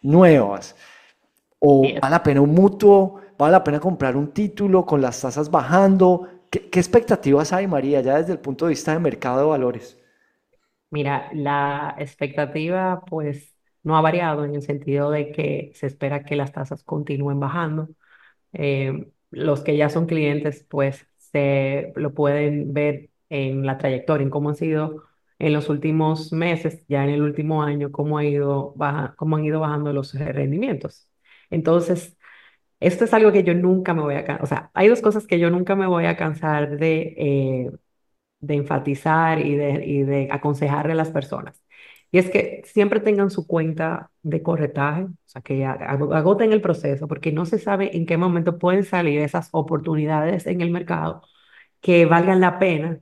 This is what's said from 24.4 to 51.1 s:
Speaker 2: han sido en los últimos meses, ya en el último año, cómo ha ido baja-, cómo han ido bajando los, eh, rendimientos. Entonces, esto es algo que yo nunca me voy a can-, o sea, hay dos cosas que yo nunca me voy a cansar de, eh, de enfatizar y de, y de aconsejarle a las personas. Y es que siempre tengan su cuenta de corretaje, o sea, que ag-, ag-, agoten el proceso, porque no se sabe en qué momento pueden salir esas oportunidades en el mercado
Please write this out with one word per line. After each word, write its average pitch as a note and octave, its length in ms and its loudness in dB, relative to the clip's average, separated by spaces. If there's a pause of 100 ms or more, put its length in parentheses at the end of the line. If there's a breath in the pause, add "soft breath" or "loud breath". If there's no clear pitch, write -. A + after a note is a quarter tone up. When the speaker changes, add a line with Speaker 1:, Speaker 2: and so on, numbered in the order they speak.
Speaker 2:
han D3 60 -4
sido D#3 500 -4 (340 loud breath)
en D3+ 140 2
los D3 160 -2
últimos D#3 640 0
meses, E3 540 -2
ya C#3 180 0
en C#3+ 60 0
el D3 120 0
último D3+ 400 -2
año, D3 280 -4
cómo D3+ 280 -4
ha D3 60 0
ido C#3+ 500 -2
baja-, D3 420 -4
cómo D#3 200 0
han D3+ 80 -2
ido D#3 160 -2
bajando D3 320 -2
los, C#3 220 -6
eh, D3 180 -6
rendimientos. C#3+ 760 -6 (400 soft breath)
Entonces, E3+ 680 0 (640 soft breath)
esto F3+ 240 2
es A3+ 100 0
algo A3 180 8
que G3 100 4
yo E3+ 120 4
nunca F#3 380 2
me D#3+ 100 -2
voy C#3+ 120 -2
a - 100 -6
can-, - 160 -6
o C#3 60 -4
sea, - 280 -4
hay F#3+ 140 6
dos A#3 120 4
cosas G#3+ 260 0
que F3 120 2
yo E3+ 120 4
nunca F3+ 240 0
me G3 120 0
voy E3+ 180 0
a E3+ 120 0
cansar D3+ 600 -2
de, D#3+ 380 -2
eh, C3 540 -2 (680)
de D3 160 -6
enfatizar D3+ 920 0
y C#3+ 100 0
de, C#3+ 300 -2
y C#3 180 -2
de C#3 280 -2
aconsejarle D3 600 -2
a - 20 -2
las D#3+ 160 -2
personas. - 500 -8 (500 soft breath)
Y F3 80 4
es F#3 100 0
que - 360 -4
siempre G#3 360 0
tengan G3+ 280 2
su F#3 180 -6
cuenta D#3+ 640 -4 (120)
de D#3+ 200 -4
corretaje, D3+ 600 -2
o F#3+ 60 -8 (160)
sea, - 160 -18
que C3+ 240 -4
ag-, C3 180 -6
ag-, C#3+ 300 -2
agoten G3 400 2
el G#3+ 80 2
proceso, D3+ 460 -4
porque D#3 240 -6
no D#3+ 140 -2
se G3 140 -2
sabe G3 380 -2
en E3+ 80 -2
qué E3 120 -2
momento F3 420 0
pueden F#3 260 2
salir E3+ 360 0
esas E3 300 -4
oportunidades D#3+ 960 -2
en F3+ 140 -2
el E3+ 100 -2
mercado E3 520 -6 (580 soft breath)